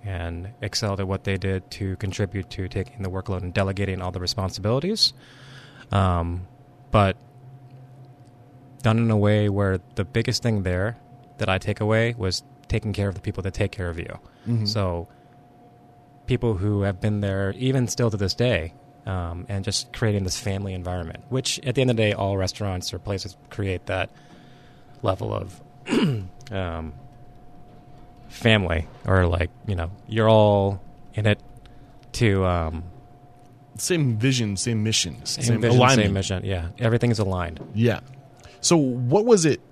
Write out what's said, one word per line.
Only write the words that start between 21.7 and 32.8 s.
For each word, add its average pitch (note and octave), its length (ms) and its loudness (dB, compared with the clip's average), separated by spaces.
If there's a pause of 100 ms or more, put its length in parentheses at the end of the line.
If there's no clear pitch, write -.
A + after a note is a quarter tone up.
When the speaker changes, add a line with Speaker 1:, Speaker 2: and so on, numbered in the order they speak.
Speaker 1:
the C3+ 60 2
end B2+ 100 4
of A#2+ 60 2
the A2 60 2
day, G#2 100 4
all G2+ 240 0
restaurants F#2 580 -4
or - 40 -8
places - 380 -8 (140)
create F#2+ 360 -4
that F#2+ 240 -2 (920)
level F#2+ 320 -2
of, - 260 -8 (260)
<clears throat> A#2+ 680 -2
um, E2 400 -6 (1400)
family, F2+ 580 2 (200)
or, F#2+ 200 4
like, E2+ 240 0 (160)
you G#2 80 -2
know, E2+ 160 -4 (160)
you're A2 220 2
all G2+ 540 6 (320)
in G#2+ 120 -2
it G#2 140 2 (720)
to, G2 320 4
um, E2 400 0 (920)